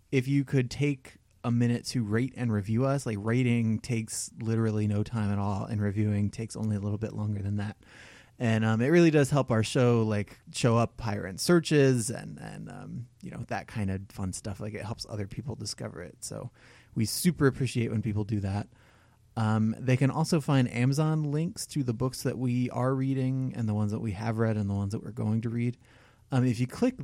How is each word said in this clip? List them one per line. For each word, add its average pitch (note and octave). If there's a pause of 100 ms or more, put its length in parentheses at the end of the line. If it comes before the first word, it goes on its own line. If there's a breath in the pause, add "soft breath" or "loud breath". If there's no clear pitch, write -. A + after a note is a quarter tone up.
(120)
if C3
you C#3
could C3
take C#3+ (280)
a A#2+
minute A#2+
to B2
rate A2+
and A#2+
review G#2+
us. C3+
Like, A2
rating A2+
takes - (120)
literally A2
no G#2
time G#2
at G2+
all, G2+
and G#2+
reviewing G#2
takes A2
only A2
a G2
little G#2
bit G#2+
longer G#2
than G2+
that. G#2 (600 loud breath)
And, A2+
um, A2
it C3
really E3+
does D3
help C3+
our A2
show, A#2+
like, G#2+ (140)
show A#2
up -
higher G2+
in F#2
searches C#3
and, G#2
and, G#2+
um, G#2+ (160)
you -
know, -
that G2+
kind G2+
of F#2+
fun F#2+
stuff. G2+
Like, G#2+
it G#2
helps G#2+
other G#2
people A2
discover G#2+
it. -
So G#2 (440 loud breath)
we A2+
super D3
appreciate B2
when A2
people G#2
do G2+
that. G2+ (640 soft breath)
Um, A2
they B2+
can C3
also D#3
find C3
Amazon D3
links D#3+
to D3
the A#2+
books B2+
that C3+
we B2
are B2+
reading C3
and A#2
the G#2+
ones G#2
that A2
we A2+
have A2
read A2
and G2+
the G2+
ones G2+
that A2
we're G#3
going A2+
to A#2+
read. A#2+ (540 soft breath)
Um, B2+
if A#2
you B2+
click B3+